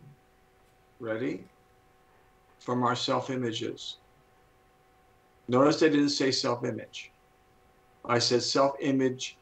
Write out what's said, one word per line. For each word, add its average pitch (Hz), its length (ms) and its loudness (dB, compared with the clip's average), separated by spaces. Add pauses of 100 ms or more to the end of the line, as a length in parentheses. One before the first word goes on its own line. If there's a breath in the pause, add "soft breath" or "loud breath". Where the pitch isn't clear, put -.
(1000)
ready, 123 440 -6 (1160)
from 123 240 -2
our 120 120 2
self-images. 123 1000 -6 (1500)
Notice 143 340 4
I 160 60 6
didn't 147 200 4
say 139 220 0
self-image. 120 800 -6 (920)
I 120 140 2
said 117 240 4
self-image 135 1000 0